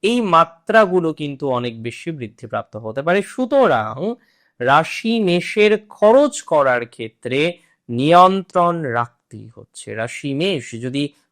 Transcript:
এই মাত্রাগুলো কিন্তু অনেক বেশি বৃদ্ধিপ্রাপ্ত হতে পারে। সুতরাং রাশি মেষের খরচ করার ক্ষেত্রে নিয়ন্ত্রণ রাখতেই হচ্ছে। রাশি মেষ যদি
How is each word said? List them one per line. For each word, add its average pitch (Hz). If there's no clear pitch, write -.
এই 240
মাত্রাগুলো 180
কিন্তু 143
অনেক 120
বেশি 117
বৃদ্ধিপ্রাপ্ত 113
হতে 110
পারে। 180
সুতরাং 196
রাশি 160
মেষের 208
খরচ 262
করার 131
ক্ষেত্রে 131
নিয়ন্ত্রণ 175
রাখতেই 117
হচ্ছে। -
রাশি 123
মেষ 160
যদি 127